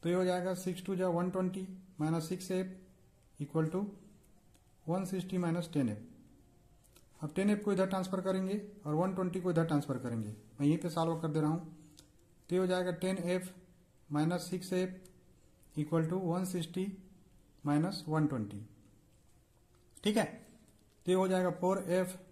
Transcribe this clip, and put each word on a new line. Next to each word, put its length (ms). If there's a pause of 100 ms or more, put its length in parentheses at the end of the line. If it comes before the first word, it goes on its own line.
तो 60
ये 60
हो 100
जाएगा 280
सिक्स 320
टू 100
जा 120
वन 220
ट्वेंटी 380 (320)
माइनस 300
सिक्स 220
एफ़ 160 (760)
equal 280
to 140 (1000)
वन 180
सिक्सटी 320
माइनस 360
टेन 160
एफ़। 80 (1300)
अब 120
टेन 140
एफ़ 100
को 140
इधर 140
ट्रांसफर 340
करेंगे 400 (240)
और 80
वन 200
ट्वेंटी 280
को 100
इधर 140
ट्रांसफर 320
करेंगे, 320
मैं 380
यहीं 100
पे 120
सॉल्व 300
कर 80
दे 140
रहा 80
हूँ। 440 (560)
तो 60
ये 20
हो 100
जाएगा 240
टेन 260
एफ़ 320 (600)
माइनस 380
सिक्स 240
एफ़ 160 (920)
equal 260
to 80
वन 320
सिक्सटी 580 (600)
माइनस 420
वन 200
ट्वेंटी। 380 (1400)
ठीक 140
है, 80 (800)
तो 60
ये 40
हो 120
जाएगा 220
फ़ोर 380
एफ़ 280 (160)